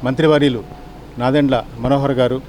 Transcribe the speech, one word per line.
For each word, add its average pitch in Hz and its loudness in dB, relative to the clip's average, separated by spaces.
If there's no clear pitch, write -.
మంత్రివర్యులు 143 2
నాదెండ్ల 131 2
మనోహర్ 139 0
గారు 123 0